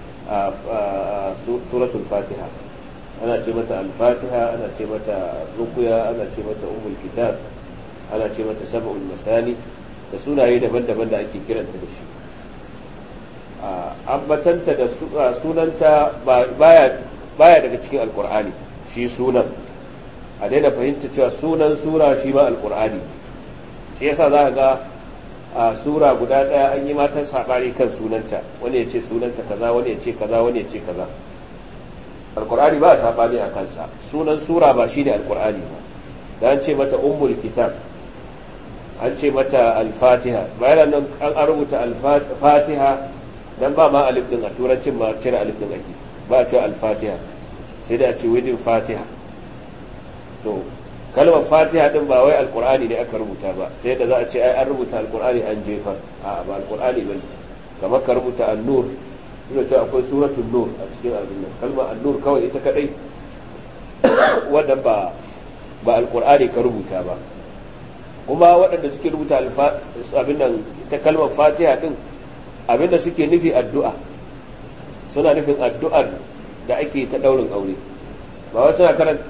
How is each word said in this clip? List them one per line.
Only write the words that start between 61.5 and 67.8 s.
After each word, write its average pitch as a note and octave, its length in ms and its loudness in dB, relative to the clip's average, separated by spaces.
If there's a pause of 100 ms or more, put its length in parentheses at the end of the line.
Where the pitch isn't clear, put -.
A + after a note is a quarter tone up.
Kalmar C3 300 -4
An-Nur B2+ 320 -2
kawai C#3 240 2
ita C3 140 -6
kadai, C#3+ 280 0 (1120)
<coughs> - 520 4
wannan C3+ 280 4
ba, G2+ 300 2 (720)
ba A#2 180 2
Alƙur'ani B2+ 480 4
ka A#2+ 140 0
rubuta G2 420 -2
ba. F2+ 120 -6 (1080)